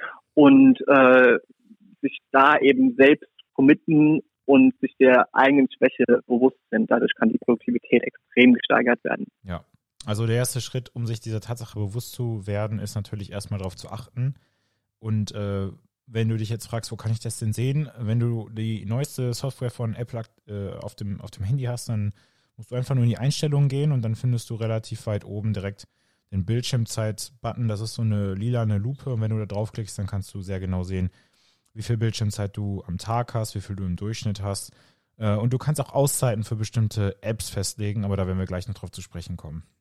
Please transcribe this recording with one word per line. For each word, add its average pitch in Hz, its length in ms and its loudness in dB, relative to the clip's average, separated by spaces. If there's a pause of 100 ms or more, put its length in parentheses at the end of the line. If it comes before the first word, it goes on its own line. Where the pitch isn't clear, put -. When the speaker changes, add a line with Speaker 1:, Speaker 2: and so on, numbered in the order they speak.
(340)
Speaker 1:
und, 135 540 10
äh, 127 500 8 (640)
sich - 180 -4 (120)
da 139 260 6
eben 131 380 4
selbst 135 360 6 (220)
committen 151 680 4 (240)
und 131 340 8
sich - 200 -4
der 127 340 8
eigenen 135 380 6
Schwäche 123 560 2
bewusst 123 320 2 (120)
sind. 113 200 0
Dadurch 117 240 0
kann 113 140 2
die 113 80 0
Produktivität - 640 0
extrem - 500 4
gesteigert 120 500 0
werden. - 240 -4 (160)
Speaker 2:
Ja, 87 220 -10 (400)
also 107 200 -2
der 113 120 0
erste 123 240 -4
Schritt, - 340 -10
um 117 100 -6
sich 113 140 -6
dieser 110 220 -6
Tatsache 120 360 -12
bewusst 104 360 -6
zu 113 340 -6
werden, 104 320 -4
ist 107 160 -10
natürlich 101 380 -8
erstmal 101 260 -8
darauf 92 160 -8
zu - 140 -18
achten. 123 460 -8 (640)
Und, 107 340 -4
äh, 98 380 -6 (360)
wenn 113 220 -2
du 113 80 -2
dich 107 120 -6
jetzt 113 180 -8
fragst, - 240 -8
„Wo 110 60 -10
kann 113 140 -6
ich 110 80 -4
das - 200 -10
denn 110 120 -4
sehen?“ 135 460 -4
Wenn 117 220 -2
du 117 300 -4
die 110 360 -6
neueste 123 480 -4
Software 127 380 -8
von 113 240 -6
Apple 120 240 -10
akt-, - 280 -16
äh, 101 260 -8
auf - 200 -12
dem, 101 260 -10
auf - 120 -16
dem - 120 -10
Handy 127 200 -4
hast, 120 260 -8
dann 104 240 -4 (440)
musst 113 120 -20
du 123 60 -10
einfach 127 180 -4
nur 123 100 2
in 117 60 4
die 113 80 0
Einstellungen 143 520 0
gehen 143 220 0
und 127 120 0
dann 113 100 -2
findest 120 380 -4
du 117 40 -6
relativ 113 520 -6
weit 104 180 -4
oben 104 280 -4
direkt 98 340 -8 (440)
den 98 140 -2
Bildschirmzeit-Button. 113 1200 -4
Das 104 140 -4
ist 113 140 -8
so 117 80 -4
eine 101 320 -2
lilane 113 420 -2
Lupe 127 360 -6
und 110 80 -4
wenn 107 100 -2
du 110 80 -2
da 104 80 -6
draufklickst, 104 500 -8
dann - 80 -4
kannst 95 300 -8
du 101 60 -10
sehr 92 180 -8
genau 92 240 -4
sehen, 92 260 -4 (640)
wie 110 80 -14
viel 117 160 -4
Bildschirmzeit 107 580 -4
du 101 300 -6
am 85 140 -8
Tag 120 340 -6
hast, 110 220 -6
wie 101 60 -6
viel 98 140 -12
du 95 80 -8
im 90 120 -4
Durchschnitt 104 480 -8
hast. 98 300 -8 (440)
Äh, 107 180 0
und 120 180 -2
du 131 40 -2
kannst 139 240 -2
auch - 120 -10
Auszeiten 123 500 0
für 117 120 -6
bestimmte 107 680 -2
Apps 107 260 -6
festlegen, 104 560 -6
aber 98 100 -2
da 92 120 -2
werden 92 100 -2
wir 95 80 -2
gleich 90 220 -8
noch 98 80 -10
drauf - 160 -14
zu 90 100 -16
sprechen 87 360 -12
kommen. 80 260 -14 (180)